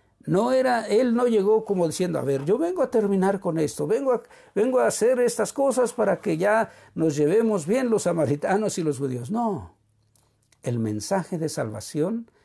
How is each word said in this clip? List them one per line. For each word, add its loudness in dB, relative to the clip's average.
No 2
era, 2
él 2
no 2
llegó 2
como 0
diciendo, -2
"A -2
ver, -2
yo 2
vengo -2
a 0
terminar 2
con -2
esto, -2
vengo 0
a, -2
vengo 2
a 2
hacer 2
estas 0
cosas 0
para 0
que -2
ya 2
nos 0
llevemos 2
bien 0
los 0
samaritanos 0
y -4
los -2
judíos". -6
No, -4
el -2
mensaje -4
de -4
salvación -6